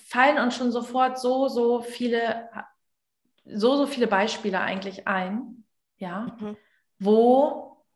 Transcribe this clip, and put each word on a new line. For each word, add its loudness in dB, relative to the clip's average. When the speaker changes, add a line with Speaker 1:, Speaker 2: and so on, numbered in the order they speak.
Speaker 1:
fallen 4
uns 0
schon -2
sofort -2
so, 0
so 0
viele, -4
so, 2
so 2
viele -2
Beispiele -2
eigentlich -6
ein, -6
ja, -10
Speaker 2:
Mhm. -10
Speaker 1:
wo 4